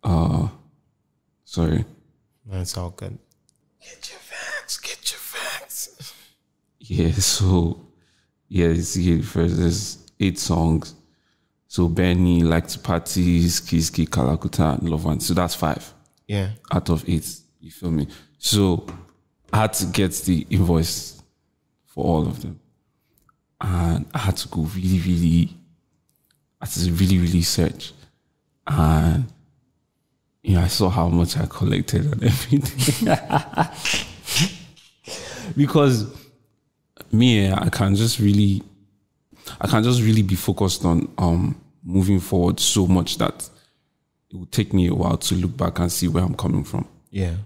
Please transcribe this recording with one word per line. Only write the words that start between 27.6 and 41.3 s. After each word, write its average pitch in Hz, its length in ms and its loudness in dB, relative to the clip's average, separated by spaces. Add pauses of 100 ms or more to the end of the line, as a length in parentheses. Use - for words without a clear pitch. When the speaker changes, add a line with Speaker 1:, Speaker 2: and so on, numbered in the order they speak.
Speaker 1:
And, 82 600 2 (1160)
you 95 120 2
know, 85 80 6
I 90 60 2
saw 92 220 2
how 87 180 2
much 85 300 2
I 80 80 0
collected - 680 -2
and 110 120 -4
<laughs> 117 60 4
everything. 143 800 0
<laughs> - 1040 -4 (1400)
Because 139 500 4 (1080)
me, 110 340 6
eh, 95 100 2
I - 120 0
can 98 260 2
just 113 240 0
really, 101 440 4 (960)
I - 80 -2
can 110 160 2
just 123 180 2
really 110 200 4
be 95 120 0
focused - 500 -2
on, 85 340 0
um, 87 420 0 (240)